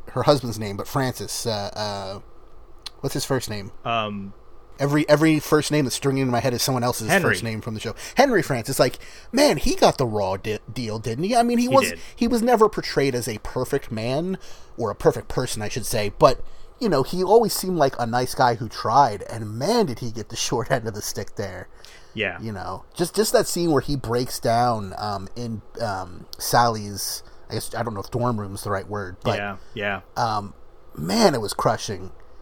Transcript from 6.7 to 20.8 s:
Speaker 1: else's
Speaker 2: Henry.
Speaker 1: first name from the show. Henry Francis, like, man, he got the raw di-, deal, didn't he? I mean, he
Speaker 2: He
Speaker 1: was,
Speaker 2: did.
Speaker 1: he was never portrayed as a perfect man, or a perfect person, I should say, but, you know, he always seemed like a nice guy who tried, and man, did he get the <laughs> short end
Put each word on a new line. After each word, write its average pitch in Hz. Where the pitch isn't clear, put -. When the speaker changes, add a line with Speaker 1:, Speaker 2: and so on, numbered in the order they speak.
Speaker 1:
else's 120
Speaker 2:
Henry. 165
Speaker 1:
first 95
name 110
from 110
the 107
show. 107
Henry 240
Francis, 127
like, 127
man, 262
he -
got 165
the 139
raw 101
di-, 104
deal, 110
didn't 113
he? 208
I 240
mean, 240
he 240
Speaker 2:
He -
Speaker 1:
was, 262
Speaker 2:
did. 175
Speaker 1:
he 233
was 233
never 226
portrayed 139
as 123
a 107
perfect -
man, 135
or 110
a 101
perfect 139
person, 127
I -
should 107
say, 104
but, 135
you 240
know, 135
he 180
always 208
seemed 185
like 143
a 120
nice 120
guy 120
who 110
tried, 113
and 107
man, 196
did 127
he 117
get 113
the 113
<laughs> -
short -
end 113